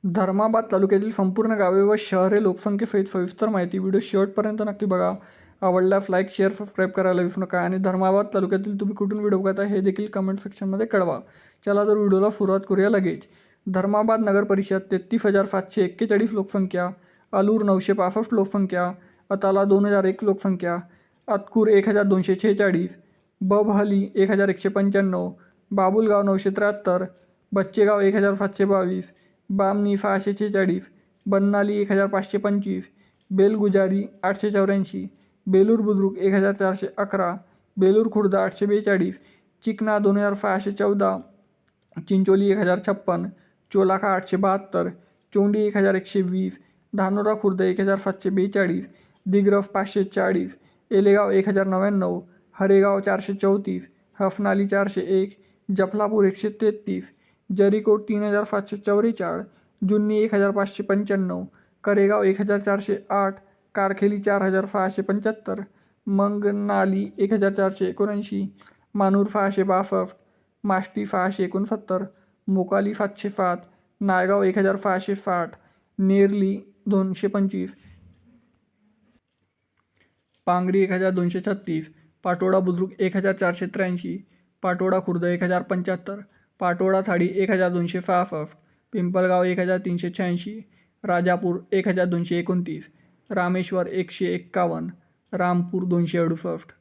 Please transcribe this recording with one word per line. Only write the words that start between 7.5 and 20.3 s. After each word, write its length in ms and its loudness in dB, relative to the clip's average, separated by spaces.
आणि 180 -2
धर्माबाद 560 2
तालुक्यातील 460 -2
तुम्ही 160 -4
कुठून 220 -2
व्हिडिओ 200 0
बघत 220 -2
आहे, 140 -2
हे 60 0
देखील 260 -2
कमेंट 320 -4
सेक्शनमध्ये 480 -6
कळवा. 320 0
चला 200 2
तर, 120 4
व्हिडिओला 340 4
सुरुवात 380 0
करूया 220 2
लगेच. 360 0
धर्माबाद 540 0
नगर 240 2
परिषद 360 0
तेहतीस 360 -2
हजार 200 4
सातशे 380 -2
एक्केचाळीस 480 0
लोकसंख्या, 560 -2
अलूर 300 2
नऊशे 300 2
पासष्ट 420 0
लोकसंख्या, 560 0
अताला 340 2
दोन 220 4
हजार 180 2
एक 200 -2
लोकसंख्या, 520 -2